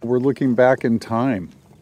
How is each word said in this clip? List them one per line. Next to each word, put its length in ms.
We're 160
looking 340
back 320
in 140
time. 500